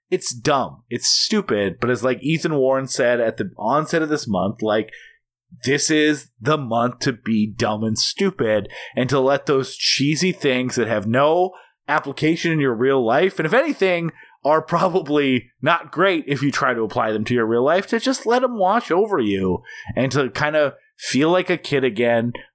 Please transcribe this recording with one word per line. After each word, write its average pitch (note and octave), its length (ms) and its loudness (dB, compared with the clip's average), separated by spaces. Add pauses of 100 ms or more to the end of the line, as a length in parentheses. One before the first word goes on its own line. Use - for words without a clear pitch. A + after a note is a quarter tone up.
(100)
it's F3+ 240 -2
dumb, A#2+ 560 -2
it's A#2 180 -4
stupid, G#2 720 0
but A#2 80 0
as, A#2+ 160 0
like, B2 180 0
Ethan D#3+ 340 0
Warren C3+ 300 2
said B2 320 0
at A2+ 200 0
the G2 180 -4
onset D#3 460 0
of D3+ 80 -2
this D3 180 -2
month, F#2+ 320 -2
like, G#2+ 320 0 (720)
this C#3+ 260 0
is D3+ 380 2 (100)
the D3 200 0
month A#2+ 420 -2
to C3+ 140 -2
be G#2+ 320 0
dumb G#2+ 360 -4
and A2 160 -2
stupid A2 680 0 (260)
and B2+ 140 -2
to D3 100 2
let C3+ 280 2
those C3+ 280 0
cheesy D3+ 560 0
things B2+ 440 -2
that A#2 120 0
have G#2+ 200 -2
no D#3 460 2 (360)
application D#3 640 0
in D#3 80 0
your C3 140 0
real C3 280 2
life, C#3+ 360 2
and D#3+ 80 0
if D#3 80 0
anything, F#3+ 560 0 (340)
are D#3 160 4
probably D3+ 920 0 (120)
not E3 280 0
great F3 360 0
if C3+ 160 -2
you C#3 80 0
try B2+ 240 0
to A2+ 80 -2
apply A2 300 -2
them A2 120 -2
to A#2+ 80 -4
your A#2 140 2
real A#2 180 2
life, F3 220 2
to A3+ 120 -2
just C4 280 -2
let B3 160 2
them B3 160 -2
wash G3 320 0
over F#3+ 280 0
you F#2+ 440 0 (340)
and B2+ 160 0
to C3+ 180 0
kind D3+ 260 -2
of C#3+ 180 0 (240)
feel C#3+ 320 2
like F3+ 180 2
a F3+ 80 0
kid C#3 280 -2
again, A#2 480 0 (220)